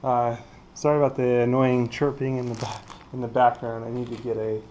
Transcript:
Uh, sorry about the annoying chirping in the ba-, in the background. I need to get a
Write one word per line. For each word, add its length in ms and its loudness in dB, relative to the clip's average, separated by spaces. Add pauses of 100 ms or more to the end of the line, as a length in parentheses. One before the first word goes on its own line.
Uh, 340 0 (380)
sorry 220 2
about 180 2
the 260 4
annoying 480 4
chirping 480 -2
in 100 -4
the 80 -4
ba-, 260 -8 (320)
in 80 -6
the 60 -4
background. 560 0
I 60 -10
need 260 -6
to 60 -14
get 160 -2
a 340 -2